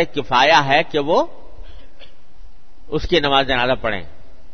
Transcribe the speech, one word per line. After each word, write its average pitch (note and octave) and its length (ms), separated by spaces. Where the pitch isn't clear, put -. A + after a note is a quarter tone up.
کفایا C#3+ 500
ہے D3 180
کہ D3+ 160
وہ F3+ 260
اس D3 220
کی E3+ 100
نماز C#3 280
جنازہ B2+ 240
پڑھیں۔ G#2 220